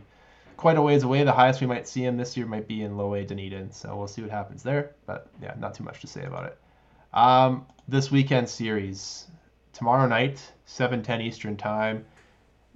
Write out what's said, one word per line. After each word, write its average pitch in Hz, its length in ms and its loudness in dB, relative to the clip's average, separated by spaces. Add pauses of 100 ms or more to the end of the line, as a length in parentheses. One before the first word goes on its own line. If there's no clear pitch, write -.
(580)
quite 160 200 4
a 147 40 6
ways 143 220 6
away. 135 200 2
The 135 80 6
highest 131 300 6
we 127 60 2
might 120 200 -4
see 127 160 -4
him 123 140 0
this 120 180 -6
year 120 120 -4
might 107 200 -6
be 107 140 -6
in 101 160 -6
low 101 160 -2
A 101 100 -4
Dunedin. 95 480 -10
So 101 240 -14
we'll 101 120 -8
see 107 160 -12
what 107 80 -10
happens 104 320 -10
there. 143 320 -4 (100)
But, - 220 -12 (140)
yeah, 98 180 -12
not - 160 -10
too - 80 -14
much - 180 -14
to - 60 -14
say 95 160 -14
about 50 240 -10
it. - 100 -16 (560)
Um, 127 540 6 (200)
this 135 220 0
weekend 135 400 2
series. 101 800 -6 (460)
Tomorrow 127 340 4
night, 123 340 0 (240)
seven 123 380 -2
ten 113 180 -4
Eastern 110 360 -6
time. 110 480 -4 (720)